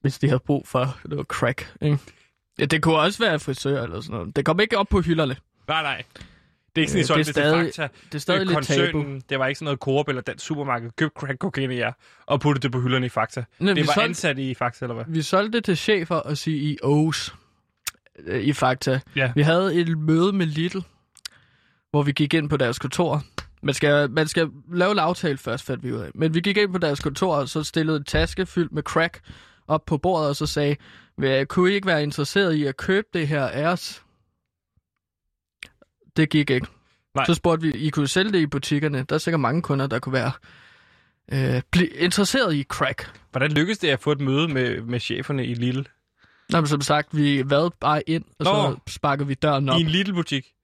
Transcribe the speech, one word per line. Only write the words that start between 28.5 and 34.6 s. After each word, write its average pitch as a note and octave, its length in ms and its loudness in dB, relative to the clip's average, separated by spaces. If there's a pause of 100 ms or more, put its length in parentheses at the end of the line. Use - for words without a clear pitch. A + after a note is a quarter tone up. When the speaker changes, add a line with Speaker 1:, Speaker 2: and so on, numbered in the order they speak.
Speaker 1:
med D3+ 100 -4
crack - 380 -2 (480)
op D#3 180 0
på D#3+ 120 0
bordet, E3 300 0
og C#3 80 -2
så D#3 100 -4
sagde, D3 300 0 (400)
"Hvad, C3+ 300 0
kunne F3+ 240 2
I G3+ 40 0
ikke G3 120 -2
være D#3+ 160 2
interesseret D#3 520 0
i D3+ 100 0
at C3+ 120 -4
købe F#3+ 380 0
det D#3+ 140 0
her D3 180 0
af B2 200 -4
os?" - 360 -4 (2250)